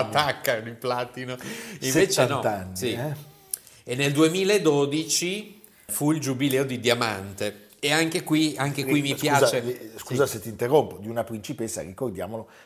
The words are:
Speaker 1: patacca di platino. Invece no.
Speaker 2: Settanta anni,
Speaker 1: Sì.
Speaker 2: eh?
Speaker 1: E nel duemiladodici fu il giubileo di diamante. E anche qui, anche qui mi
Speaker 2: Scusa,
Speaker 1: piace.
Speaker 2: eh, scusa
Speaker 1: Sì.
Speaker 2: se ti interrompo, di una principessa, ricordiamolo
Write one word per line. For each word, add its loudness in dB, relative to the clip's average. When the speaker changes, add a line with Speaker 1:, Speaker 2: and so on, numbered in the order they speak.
Speaker 1:
patacca 0
di -10
platino. -6
Invece 2
no. 4
Speaker 2:
Settanta 0
anni, -10
Speaker 1:
Sì. -2
Speaker 2:
eh? -4
Speaker 1:
E -6
nel 2
duemiladodici 2
fu 2
il 2
giubileo 2
di -6
diamante. -2
E 0
anche 2
qui, 2
anche -2
qui 2
mi 0
Speaker 2:
Scusa, 2
Speaker 1:
piace. 2
Speaker 2:
eh, -18
scusa 2
Speaker 1:
Sì. -6
Speaker 2:
se -8
ti -10
interrompo, 2
di -10
una -2
principessa, -6
ricordiamolo -8